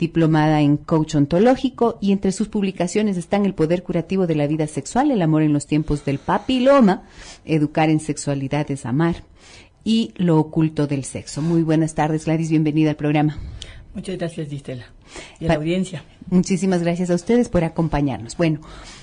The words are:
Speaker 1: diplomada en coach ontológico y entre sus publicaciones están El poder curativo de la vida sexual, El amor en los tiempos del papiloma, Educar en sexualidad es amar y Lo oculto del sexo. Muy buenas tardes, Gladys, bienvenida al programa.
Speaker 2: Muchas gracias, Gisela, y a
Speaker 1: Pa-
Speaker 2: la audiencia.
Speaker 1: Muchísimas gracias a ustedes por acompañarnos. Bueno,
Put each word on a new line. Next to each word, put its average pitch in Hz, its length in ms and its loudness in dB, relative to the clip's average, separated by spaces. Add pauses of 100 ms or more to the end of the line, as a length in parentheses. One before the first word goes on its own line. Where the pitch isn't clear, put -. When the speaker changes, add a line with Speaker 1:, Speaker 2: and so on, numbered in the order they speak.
Speaker 1:
diplomada 156 600 2
en 147 160 4
coach 156 380 -2
ontológico 226 840 2
y 202 120 2
entre 196 200 0
sus 214 160 -4
publicaciones 196 720 -2
están 202 260 0
El 190 80 0
poder 170 300 0
curativo 180 440 -2
de 160 100 -2
la 147 100 0
vida 151 220 -2
sexual, 254 420 -2
El 220 100 0
amor 156 220 2
en 151 100 2
los 143 140 0
tiempos 151 400 -2
del 139 120 -2
papiloma, 254 840 4 (420)
Educar 156 460 0
en 156 100 2
sexualidad 143 680 -4
es 139 160 -6
amar 160 380 0 (580)
y 226 340 0
Lo 170 220 4
oculto 156 480 0
del 139 180 -4
sexo. - 380 -10
Muy 165 200 2
buenas 156 320 2
tardes, 156 300 -2
Gladys, 160 240 0
bienvenida 156 420 2
al 147 60 -4
programa. 151 400 0 (560)
Speaker 2:
Muchas 185 260 -10
gracias, 160 300 -8
Gisela, 139 380 -12 (540)
y 165 40 -8
a 165 40 0
Speaker 1:
Pa- 165 60 2
Speaker 2:
la 151 60 0
audiencia. 175 440 -4 (260)
Speaker 1:
Muchísimas 180 520 2
gracias 175 280 -2
a 175 40 4
ustedes 240 340 2
por 175 160 2
acompañarnos. 143 720 -2
Bueno, 160 240 0 (420)